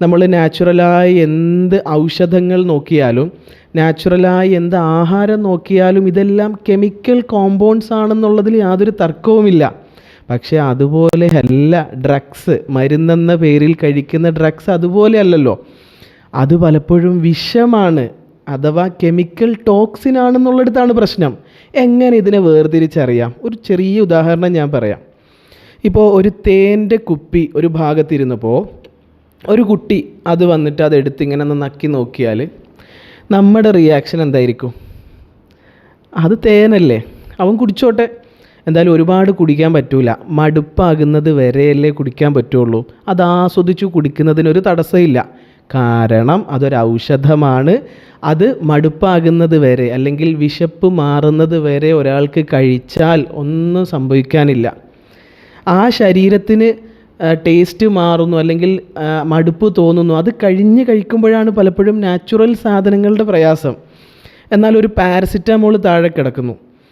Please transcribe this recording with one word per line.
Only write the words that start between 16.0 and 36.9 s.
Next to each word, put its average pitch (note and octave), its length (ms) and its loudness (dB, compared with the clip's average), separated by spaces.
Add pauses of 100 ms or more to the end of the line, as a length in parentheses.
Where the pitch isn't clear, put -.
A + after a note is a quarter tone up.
അത് C3+ 100 0 (100)
പലപ്പോഴും E3+ 520 2 (120)
വിഷമാണ്, G3 760 0 (520)
അഥവാ D3+ 280 -2 (200)
കെമിക്കൽ F3 480 -2 (180)
ടോക്സിൻ G#3+ 540 0
ആണെന്നുള്ളിടത്താണ് B3+ 760 0
പ്രശ്നം. F3+ 340 -2 (500)
എങ്ങനെ B3 400 2
ഇതിനെ G3+ 240 0
വേർതിരിച്ചറിയാം? D#3 840 0 (140)
ഒരു A3+ 120 -8 (100)
ചെറിയ F#3+ 400 0
ഉദാഹരണം E3+ 500 0
ഞാൻ D3 180 -2
പറയാം. A2 260 -4 (880)
ഇപ്പോൾ G#3+ 180 2 (120)
ഒരു G3 120 2 (160)
തേൻ്റെ G#3 520 2 (100)
കുപ്പി E3 340 -2 (160)
ഒരു E3 200 0
ഭാഗത്തിരുന്നപ്പോൾ C#3 800 -2 (960)
ഒരു A#3 180 2
കുട്ടി G3+ 280 0 (340)
അത് F3+ 200 2
വന്നിട്ട് D3+ 360 -2
അത് D3+ 120 2
എടുത്ത് C#3+ 260 -6
ഇങ്ങനെ C#3+ 200 -4
ഒന്ന് D3 180 -4
നക്കി C#3+ 320 -6
നോക്കിയാൽ A#2+ 460 -4 (920)
നമ്മുടെ G#3+ 420 4
റിയാക്ഷൻ E3 480 0
എന്തായിരിക്കും? B2 480 -2 (1400)
അത് E3+ 240 0 (100)
തേനല്ലേ, G#3 540 4 (400)